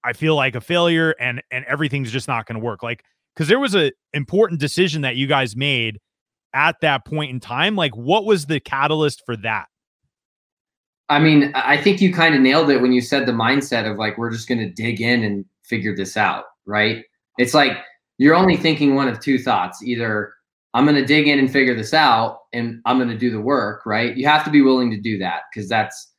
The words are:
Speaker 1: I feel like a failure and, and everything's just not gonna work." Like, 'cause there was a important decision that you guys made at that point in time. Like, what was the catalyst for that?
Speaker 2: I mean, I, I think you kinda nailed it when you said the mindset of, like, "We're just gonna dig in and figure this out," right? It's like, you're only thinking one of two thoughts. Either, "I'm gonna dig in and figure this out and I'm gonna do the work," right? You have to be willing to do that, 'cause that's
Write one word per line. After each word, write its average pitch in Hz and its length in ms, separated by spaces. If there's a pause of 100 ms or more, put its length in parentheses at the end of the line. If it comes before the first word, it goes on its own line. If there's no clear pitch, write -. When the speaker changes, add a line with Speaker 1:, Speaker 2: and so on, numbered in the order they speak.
Speaker 1:
I 123 100
feel 156 220
like 131 200
a 120 60
failure 170 580
and, 123 320
and 127 140
everything's 139 460
just 123 160
not 117 200
gonna 113 120
work." 110 220
Like, 117 220 (320)
'cause 151 140
there 240 100
was 240 160
a 151 160 (220)
important 165 480
decision 151 400
that 127 160
you 135 100
guys 131 300
made 120 420 (540)
at 151 260
that 143 260
point 151 260
in 127 100
time. 165 340
Like, 147 220
what 170 280
was 190 200
the 147 160
catalyst 147 640
for 117 100
that? 107 320 (1400)
Speaker 2:
I 147 100
mean, 147 340
I, 131 200
I 147 80
think 190 200
you 180 120
kinda 165 260
nailed 143 300
it 127 120
when 127 100
you 123 100
said 127 240
the 123 60
mindset 117 580
of, 104 80
like, 107 200
"We're 117 140
just 113 160
gonna 113 220
dig 113 320
in 120 220
and 101 220 (180)
figure 104 320
this 92 220
out," 98 280 (200)
right? 107 380 (340)
It's 123 160
like, 139 240 (400)
you're 147 180
only 180 220
thinking 151 380
one 135 120
of 113 120
two 135 180
thoughts. 104 460
Either, 113 500 (400)
"I'm 131 120
gonna 143 200
dig 147 220
in 143 120
and 135 120
figure 131 240
this 110 180
out 117 460 (140)
and 117 320
I'm 123 120
gonna 120 200
do 123 120
the 107 120
work," 113 440
right? 117 300
You 131 120
have 151 180
to 156 40
be 147 120
willing 127 300
to 104 80
do 104 200
that, 85 220 (120)
'cause 104 140
that's - 520